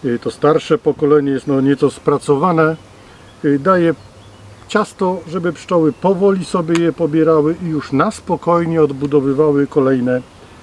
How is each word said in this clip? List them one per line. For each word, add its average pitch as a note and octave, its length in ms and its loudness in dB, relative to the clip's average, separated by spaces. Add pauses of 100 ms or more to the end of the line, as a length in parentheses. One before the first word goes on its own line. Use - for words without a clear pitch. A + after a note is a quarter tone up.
y, A#2+ 140 -2
to A#2+ 120 -6
starsze D#3+ 480 0
pokolenie C#3+ 540 0
jest, C3 140 -4
no, C#3 140 0
nieco C#3 300 2
spracowane, D#3+ 840 0 (680)
y, C#3+ 140 2
daje E3+ 360 2 (720)
ciasto, G3 600 -2
żeby E3+ 240 -4
pszczoły D#3 400 0
powoli F#3+ 520 0
sobie E3+ 380 -2
je E3 100 2
pobierały D#3+ 720 2
i F3+ 40 -6
już D#3 260 -4
na D#3 180 0
spokojnie E3+ 720 -2
odbudowywały C#3+ 840 0
kolejne, B2+ 560 0 (400)